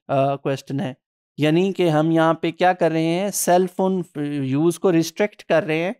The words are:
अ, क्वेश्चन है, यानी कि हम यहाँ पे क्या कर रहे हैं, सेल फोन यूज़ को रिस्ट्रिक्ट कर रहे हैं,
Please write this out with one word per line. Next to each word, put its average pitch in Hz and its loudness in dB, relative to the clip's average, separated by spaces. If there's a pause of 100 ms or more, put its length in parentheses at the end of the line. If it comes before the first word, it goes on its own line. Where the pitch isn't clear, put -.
अ, 139 0
क्वेश्चन 139 -6
है, 127 -8 (440)
यानी 170 2
कि 180 0
हम 156 2
यहाँ 160 2
पे 165 -4
क्या 180 2
कर 170 0
रहे 160 0
हैं, 185 -2
सेल 180 2
फोन 185 -2 (220)
यूज़ 147 0
को 196 2
रिस्ट्रिक्ट 165 0
कर 160 0
रहे 156 -4
हैं, 185 -4